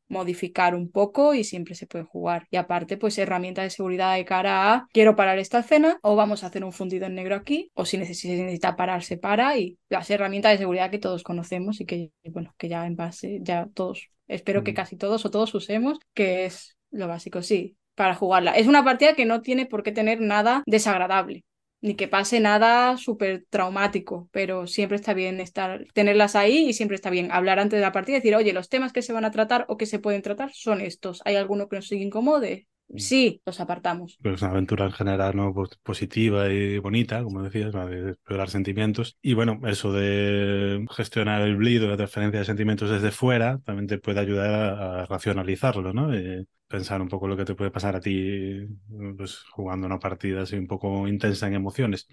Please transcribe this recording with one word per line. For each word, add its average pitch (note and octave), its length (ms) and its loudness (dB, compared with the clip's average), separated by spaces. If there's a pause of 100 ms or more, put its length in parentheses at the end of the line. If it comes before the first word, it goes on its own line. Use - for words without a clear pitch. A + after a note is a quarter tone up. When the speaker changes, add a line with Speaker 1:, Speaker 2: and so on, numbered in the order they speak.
Speaker 1:
modificar F3+ 680 0
un F3 180 -4
poco C#4 440 4
y A3 80 0
siempre F3 320 -8
se F3 100 -14
puede E3+ 200 -10
jugar. E3+ 440 -4
Y F#3 80 -2
aparte, F3+ 400 -2
pues G#3 220 -2
herramientas F#3 460 -2
de F#3+ 40 -4
seguridad F#3 460 0
de F#3 100 0
cara F#3+ 480 4
a B3 180 0
quiero G#3+ 240 10
parar F#3+ 220 4
esta G3+ 220 2
escena D#4 420 6
o G#3 140 4
vamos G#3 280 2
a F#3 40 -8
hacer F#3 160 -8
un F#3 80 -8
fundido F#3 340 -6
en F#3 100 -6
negro F#3 200 -4
aquí C#4+ 400 -4
o F3+ 100 -4
si F#3+ 120 -2
neces-, F3 180 -6
si F3 200 -10
se - 80 -
necesita F3+ 320 -2
parar, F3+ 280 -2
se F3 140 -8
para A#3 420 2
y F3+ 180 -4 (120)
las E3+ 200 -2
herramientas G3+ 440 4
de G3+ 60 4
seguridad F#3 300 0
que G#3 100 -6
todos F#3 240 -4
conocemos F3+ 560 -6
y F3+ 60 -8
que, E3+ 260 -8 (200)
bueno, E3+ 260 -10
que F3 100 -10
ya E3+ 200 -6
en E3+ 80 -4
base, F3+ 480 -8
ya F3 320 -4
todos, F#3+ 340 -6 (180)
espero G3+ 360 -2
que G3+ 80 -4
Speaker 2:
Mm. G#3 40 -4
Speaker 1:
casi F#3+ 220 -6
todos G#3+ 280 -2
o G3+ 60 -2
todos G#3+ 220 0
usemos, A3+ 460 -2 (160)
que F#3 300 2
es - 320 -12 (120)
lo F#3+ 180 -6
básico, F3 360 -8
sí, F#3 340 -2 (180)
para F#3+ 200 2
jugarla. F3+ 380 4
Es A3+ 140 6
una C#4+ 160 8
partida C4+ 320 6
que B3+ 100 2
no A3+ 160 0
tiene B3+ 260 -2
por A3 160 -6
qué - 80 -2
tener A3 280 0
nada A3 460 2
desagradable, F#3+ 800 2 (380)
ni G#3 140 -2
que G3 120 -4
pase G3+ 320 2
nada A#3 580 6
súper G3 520 -4
traumático, G3 840 -2
pero F#3 360 -4
siempre G3+ 280 -2
está G#3 180 -2
bien F#3 280 -4
estar, F#3 520 -8
tenerlas G#3 420 6
ahí B3+ 340 6
y A3+ 40 0
siempre G#3 220 -2
está F#3+ 140 -6
bien F3+ 220 0
hablar F#3 280 2
antes G#3 180 2
de G3+ 40 4
la F#3+ 100 2
partida A3+ 260 -2
y - 20 2
decir, G#3+ 160 4
"Oye, G#3+ 180 4
los F#3 160 -6
temas C4 240 -2
que B3 80 -2
se A#3+ 120 -6
van A3 120 -2
a G#3+ 60 0
tratar A3 360 0
o G#3+ 100 -4
que A3+ 80 -2
se G#3+ 140 -6
pueden G3+ 220 -2
tratar G#3 320 -6
son G#3 280 -2
estos. F3+ 440 -10
¿Hay G3+ 100 2
alguno G3+ 320 -2
que G3+ 100 -8
nos G3 140 -10
incomode?". G#3 760 0 (200)
Speaker 2:
Mm. - 120 -14
Speaker 1:
Sí, B3 460 2
los F#3 140 -10
apartamos. F3 600 -6
Speaker 2:
Pero F#2+ 140 -2
es F2+ 60 -4
una F#2+ 100 -2
aventura F#2+ 340 0
en F#2+ 80 -2
general, G2 420 -2
¿no? G2 180 0
Pues F#2+ 180 -4 (120)
positiva G2+ 640 0
y G2+ 300 0
bonita, A2+ 440 -2
como G2 200 -6
decías, G#2 300 -4
la F#2 120 -4
de F2+ 260 -6
explorar F#2+ 380 -6
sentimientos. G2+ 720 -2
Y C3+ 120 0
bueno, A2 340 2
eso G2+ 240 -2
de G2+ 1000 0
gestionar G#2+ 500 -2
el G#2 160 2
bleed A#2 260 4
o G#2 40 2
la G2+ 100 0
transferencia G#2 420 -2
de G2 60 -2
sentimientos G#2+ 440 0
desde G#2 220 0
fuera B2+ 540 2
también G2+ 220 -6
te G2+ 100 -2
puede G2+ 240 -2
ayudar G2+ 320 0
a, G2 500 -2
a - 20 -8
racionalizarlo, F#2+ 880 -2
¿no? C#3 200 -2
Eh, F#2 320 -6 (220)
pensar F#2+ 340 -6
un F#2 80 -6
poco F#2+ 180 -6
lo F#2+ 100 -4
que F#2+ 80 -4
te G2 100 -6
puede G2 160 -4
pasar F#2+ 240 -4
a F#2 60 -4
ti, G2 640 -4 (520)
pues, F#2+ 200 -12 (140)
jugando F#2 360 -6
una F#2 120 -2
partida F#2+ 440 -4
así G2 140 -8
un F#2 100 -6
poco G2 400 -4
intensa G2+ 400 -2
en G2 80 -2
emociones. G2 580 -4